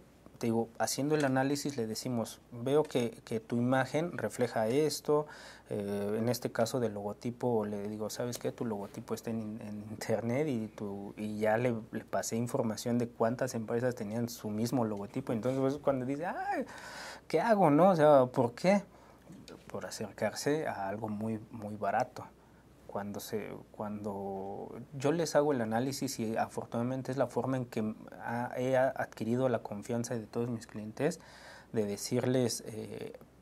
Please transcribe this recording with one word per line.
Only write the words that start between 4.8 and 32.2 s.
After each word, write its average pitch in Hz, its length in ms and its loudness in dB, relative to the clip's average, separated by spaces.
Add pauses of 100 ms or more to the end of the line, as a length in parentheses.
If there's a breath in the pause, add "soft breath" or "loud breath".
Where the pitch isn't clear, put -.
eh, 101 480 -2
en 113 100 2
este 120 240 0
caso 117 260 0
del 110 160 0
logotipo, 107 720 -2
le 104 220 -4
digo, 107 220 -6
"¿Sabes 123 280 -4
qué? 127 140 -4
Tu - 120 -6
logotipo 107 480 -6
está 113 180 -6
en, 110 300 -6
en 104 300 -10
internet", 117 580 -2
y, 113 200 -2
tu, 101 480 -8
y 107 240 -6
ya 107 180 4
le, 123 160 2 (160)
le 110 140 -6
pasé - 320 -2
información 120 600 0
de 120 120 2
cuántas 117 480 0
empresas 120 400 0
tenían 113 320 -4
su - 220 -8
mismo 120 340 2
logotipo. 107 480 -4
Entonces, 123 280 0
pues, 135 160 2
cuando 139 300 0
dice, 143 180 -4
"Ay, 339 400 -2 (640 loud breath)
¿qué 160 140 4
hago, 208 260 6
no? 156 220 10
O 185 60 6
sea, 147 280 10
¿por 123 300 2
qué?". 196 280 4 (840 soft breath)
Por 98 180 -8
acercarse 110 840 -2
a 98 220 -4
algo 107 220 -4
muy, 107 280 -2 (120)
muy 107 260 -8
barato. 104 480 -2 (640 soft breath)
Cuando 101 320 -6
se, 101 320 -6 (180)
cuando 98 1040 -6 (240)
yo 139 140 4
les 160 240 0
hago 147 160 6
el 127 80 2
análisis, 127 580 0
y 110 180 -2
afortunadamente 123 760 -2
es 131 60 -2
la 127 100 2
forma 127 280 0
en 127 100 -2
que 110 280 -2 (260)
ha, 117 360 -4
he 127 200 2
a-, 131 120 6
adquirido 120 600 0
la 113 120 4
confianza 117 540 -4
de 110 120 -4
todos 120 240 -2
mis 113 160 -6
clientes, 110 540 -4 (520 loud breath)
de 110 140 2
decirles, 123 800 0